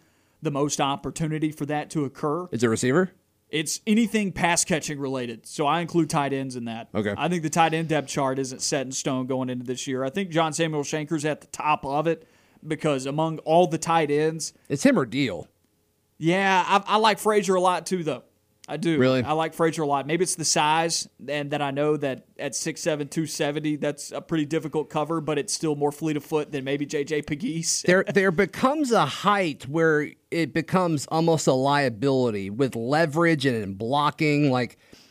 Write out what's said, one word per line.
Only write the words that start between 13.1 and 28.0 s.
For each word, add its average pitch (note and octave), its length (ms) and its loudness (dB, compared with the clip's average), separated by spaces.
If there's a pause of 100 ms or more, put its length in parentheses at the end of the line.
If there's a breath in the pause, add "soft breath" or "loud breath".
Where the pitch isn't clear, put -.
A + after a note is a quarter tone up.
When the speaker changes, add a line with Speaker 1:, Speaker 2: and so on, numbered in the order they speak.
Speaker 1:
all E3+ 260 6
the D#3+ 120 -2
tight E3 340 0
ends D#3 400 0 (160 soft breath)
Speaker 2:
It's - 160 -4
him C4+ 120 6
or C#3 100 2
Deal. G#2 420 -4 (680)
Speaker 1:
Yeah, F#3 460 2
I, G3 300 2
I - 40 4
like A3 200 4
Frazier G#3 380 2
a F3+ 40 2
lot F3+ 240 2
too, F3+ 200 -2
though. C#3 180 -4 (480)
I D3 60 -6
do. D#3+ 220 0
Speaker 2:
Really? C3 260 4
Speaker 1:
I C3+ 80 -2
like D#3+ 220 0
Frazier E3 260 0
a D#3 60 0
lot. C#3 200 0
Maybe E3+ 160 0
it's F3 120 0
the D#3+ 100 -6
size, E3 640 2 (180)
and C#3+ 260 -4
that D3 100 -2
I C#3 80 0
know D3 260 2
that C#3 300 -4 (120)
at C3+ 160 -6
six - 280 -6
seven, D3 260 -2
two D#3+ 160 -2
seventy, D3+ 520 -2
that's D3 360 -6
a C3+ 80 -8
pretty D#3+ 240 -2
difficult D3+ 460 -4
cover, D3+ 320 -2
but D3 160 -2
it's - 160 -4
still D#3 200 -2
more C#3+ 160 0
fleet D#3 280 -4
of C#3+ 60 -8
foot D3+ 280 -4
than C3+ 120 -6
maybe C#3+ 200 -2
J D3 180 -4
J D3 200 -4
Pegues. D#3+ 600 -4
<laughs> - 40 -2
Speaker 2:
There, F3+ 180 6